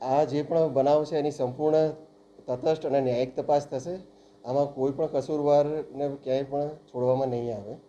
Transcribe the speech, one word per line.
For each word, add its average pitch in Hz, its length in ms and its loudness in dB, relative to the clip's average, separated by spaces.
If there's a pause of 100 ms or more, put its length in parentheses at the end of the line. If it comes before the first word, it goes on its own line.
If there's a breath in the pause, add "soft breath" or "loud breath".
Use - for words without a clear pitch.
આ 135 180 4
જે 147 200 0
પણ 165 240 2
બનાવ 143 380 4
છે 156 120 -6
એની 147 140 0
સંપૂર્ણ 151 580 2 (580)
તટસ્થ 156 380 0
અને 139 160 2
ન્યાયિક 127 340 0
તપાસ 147 320 0
થશે. 170 300 -8 (480 loud breath)
આમાં 139 280 0
કોઈ 135 180 0
પણ 156 140 -2
કસૂરવારને 147 1040 0 (140)
ક્યાંય 135 200 0
પણ 143 240 -4
છોડવામાં 131 600 -2
નહીં 120 280 -4
આવે. 104 220 -12 (120)